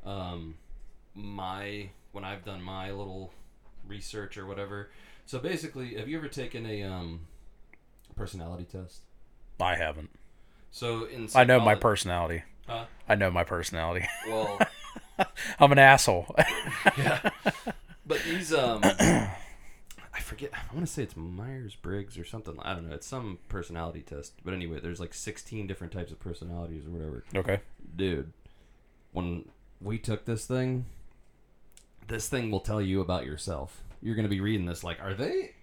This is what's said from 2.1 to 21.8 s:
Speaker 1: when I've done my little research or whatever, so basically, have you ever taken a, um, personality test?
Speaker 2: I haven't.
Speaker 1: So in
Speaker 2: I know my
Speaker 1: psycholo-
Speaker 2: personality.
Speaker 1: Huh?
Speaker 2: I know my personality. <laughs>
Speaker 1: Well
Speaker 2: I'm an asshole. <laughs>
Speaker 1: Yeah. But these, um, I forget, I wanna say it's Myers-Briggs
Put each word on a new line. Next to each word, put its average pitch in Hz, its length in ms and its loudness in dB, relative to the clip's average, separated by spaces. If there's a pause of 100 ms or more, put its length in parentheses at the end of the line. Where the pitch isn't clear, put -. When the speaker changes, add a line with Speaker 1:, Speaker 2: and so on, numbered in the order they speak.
Speaker 1:
when 98 120 -12
I've 98 200 -8
done 98 180 -10
my 95 280 -8
little 95 420 -8 (540)
research 101 520 -10
or 95 80 -10
whatever, 101 440 -8 (360)
so - 120 -6
basically, 135 580 -6
have 113 120 -8
you 156 80 -4
ever 151 120 -6
taken 123 360 -6
a, 107 200 -4
um, 85 420 -6 (880)
personality 87 500 -6
test? 92 380 -12 (580)
Speaker 2:
I 87 140 4
haven't. 78 360 -2 (600)
Speaker 1:
So 117 340 -4
in 113 300 -8
Speaker 2:
I 131 100 12
know 127 160 10
my 110 140 8
Speaker 1:
psycholo- 107 80 -4
Speaker 2:
personality. 87 600 2 (240)
Speaker 1:
Huh? - 200 -6 (220)
Speaker 2:
I 107 80 8
know 101 140 4
my 87 140 4
personality. 85 600 -2 (100)
<laughs> - 120 -10
Speaker 1:
Well 110 300 -2 (1000)
Speaker 2:
I'm 143 140 12
an 139 60 10
asshole. 127 560 12 (320)
<laughs> - 320 4
Speaker 1:
Yeah. - 320 2 (760)
But 151 160 0
these, 165 300 -2
um, 120 320 2
I - 1400 2
forget, - 340 -8
I - 200 -8
wanna 165 120 -2
say - 160 -4
it's - 140 -6
Myers-Briggs 101 1000 -8